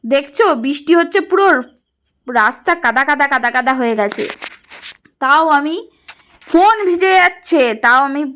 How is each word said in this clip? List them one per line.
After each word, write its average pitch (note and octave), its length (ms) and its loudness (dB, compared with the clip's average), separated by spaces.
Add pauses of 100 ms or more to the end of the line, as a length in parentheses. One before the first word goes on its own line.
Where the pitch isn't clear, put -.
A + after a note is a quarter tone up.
দেখছো C#4+ 480 0
বৃষ্টি C#4+ 400 -2
হচ্ছে, E4+ 260 2
পুরো F#4+ 300 2 (760)
রাস্তা A#3+ 480 -2
কাদা C4 300 -2
কাদা C#4+ 220 0
কাদা B3 240 -2
কাদা B3+ 240 -2
হয়ে A#3 220 -2
গেছে, G#3 320 -4 (920)
তাও D4 280 2
আমি, D#4 400 -2 (520)
ফোন G#4 440 2
ভিজে F#4 280 0
যাচ্ছে, E4+ 640 0
তাও B3 300 2
আমি C#4 200 -4 (100)